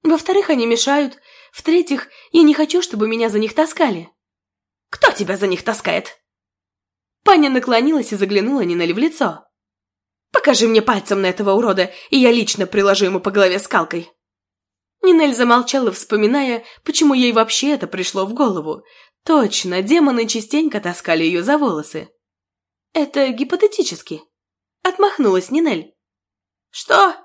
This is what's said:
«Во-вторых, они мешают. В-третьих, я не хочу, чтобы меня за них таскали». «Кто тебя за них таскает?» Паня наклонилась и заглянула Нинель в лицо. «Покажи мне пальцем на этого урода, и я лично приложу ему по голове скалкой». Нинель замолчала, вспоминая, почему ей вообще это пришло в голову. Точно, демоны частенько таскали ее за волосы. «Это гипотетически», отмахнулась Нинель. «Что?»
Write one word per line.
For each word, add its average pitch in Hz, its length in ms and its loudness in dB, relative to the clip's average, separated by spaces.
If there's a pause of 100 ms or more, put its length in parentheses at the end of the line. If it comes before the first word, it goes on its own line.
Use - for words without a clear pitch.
«Во-вторых, 339 480 0
они 240 160 0
мешают. 269 500 0 (360)
В-третьих, 320 560 -2 (240)
я 330 100 6
не 302 100 8
хочу, 311 300 0
чтобы 214 260 -4
меня 226 220 -2
за 208 80 -2
них 214 160 -2
таскали». 302 560 -2 (800)
«Кто - 200 2
тебя 190 280 -4
за 196 80 0
них 180 180 -4
таскает?» - 580 -4 (1000)
Паня 330 240 6
наклонилась 254 640 0
и 208 40 -6
заглянула 202 440 0
Нинель 175 320 -2
в 190 60 -4
лицо. 277 500 -2 (840)
«Покажи 233 360 2
мне 220 140 4
пальцем 202 400 -2
на 185 40 -2
этого 196 260 -2
урода, 190 380 0 (200)
и 277 80 2
я 247 120 6
лично 220 360 0
приложу 202 400 2
ему 185 140 -4
по 196 100 -4
голове 190 280 2
скалкой». 170 520 -4 (920)
Нинель 320 320 4
замолчала, 240 580 0
вспоминая, 233 720 -2 (200)
почему 294 300 2
ей 247 180 2
вообще 226 380 0
это 277 160 -2
пришло 190 400 -6
в 220 80 -8
голову. 175 480 -4 (420)
Точно, 190 580 0
демоны 254 440 2
частенько 233 540 -4
таскали 170 440 -4
ее 170 180 0
за 277 140 0
волосы. 165 520 -4 (840)
«Это 277 360 0
гипотетически», 269 960 -2 (600)
отмахнулась 302 680 0
Нинель. 262 440 -2 (760)
«Что?» - 440 2 (100)